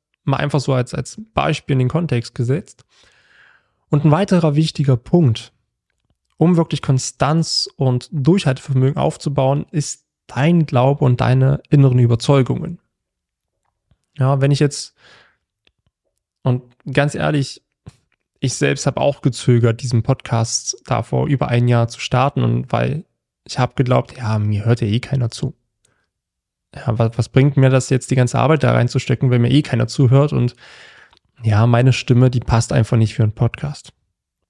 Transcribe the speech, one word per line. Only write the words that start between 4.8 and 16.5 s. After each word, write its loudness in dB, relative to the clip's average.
Punkt, 0
um 2
wirklich -2
Konstanz -2
und -2
Durchhaltevermögen 0
aufzubauen, -2
ist -8
dein 2
Glaube 0
und 2
deine 2
inneren 4
Überzeugungen. 0
Ja, 0
wenn 2
ich 2
jetzt, -2
und -2